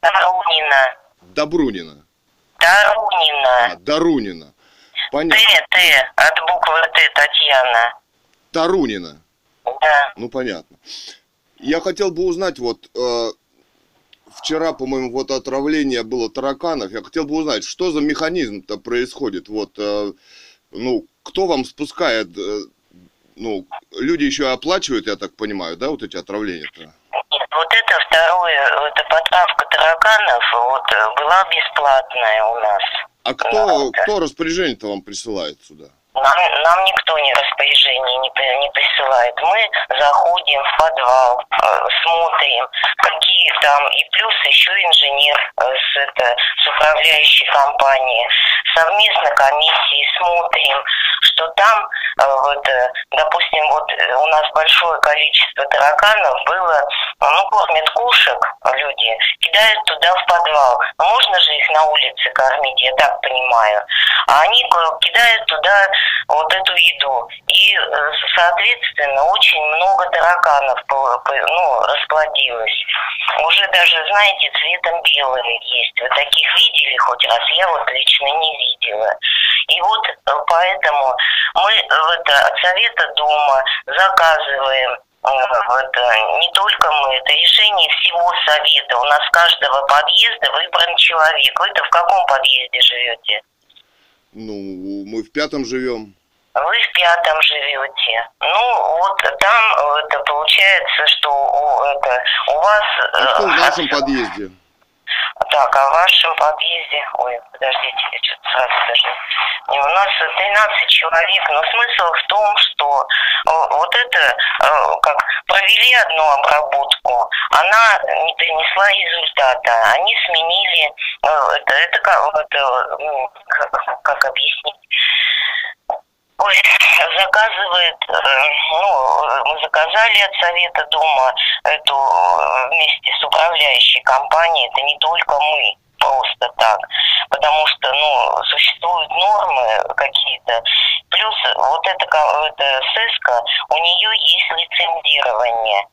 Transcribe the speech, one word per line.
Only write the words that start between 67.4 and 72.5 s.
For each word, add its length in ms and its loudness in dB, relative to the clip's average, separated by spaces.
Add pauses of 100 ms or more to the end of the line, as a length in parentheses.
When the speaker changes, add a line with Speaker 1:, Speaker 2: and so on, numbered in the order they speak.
Speaker 1:
И, 280 4
э, 40 0
с-, 560 -2
соответственно, 880 0
очень 380 2 (140)
много 340 2
тараканов 760 2
по-, 340 0
по-, 140 -4 (120)
ну, 360 0
расплодилось. 1000 -2 (600)